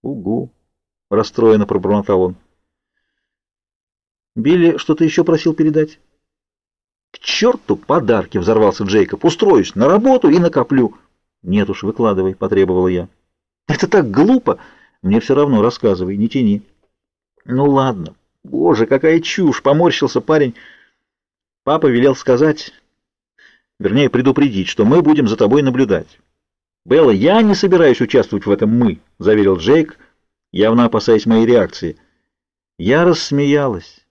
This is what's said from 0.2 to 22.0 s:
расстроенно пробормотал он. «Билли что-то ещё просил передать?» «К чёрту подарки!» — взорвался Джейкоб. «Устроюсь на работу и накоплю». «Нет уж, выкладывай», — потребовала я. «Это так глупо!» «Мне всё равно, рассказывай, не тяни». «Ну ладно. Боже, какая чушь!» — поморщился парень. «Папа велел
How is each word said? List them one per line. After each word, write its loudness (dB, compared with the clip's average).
расстроенно 0
пробормотал -2
он. -4
«Билли 2
что-то -2
ещё 0
просил 0
передать?» -2
«К -20
чёрту -2
подарки!» — -2
взорвался 0
Джейкоб. -2
«Устроюсь 2
на 0
работу 2
и 4
накоплю». 0
«Нет -2
уж, -8
выкладывай», — -2
потребовала -2
я. -4
«Это -4
так 0
глупо!» 0
«Мне 0
всё -2
равно, 0
рассказывай, -2
не -2
тяни». -2
«Ну -2
ладно. -2
Боже, 0
какая 0
чушь!» — -2
поморщился 0
парень. -2
«Папа -2
велел 2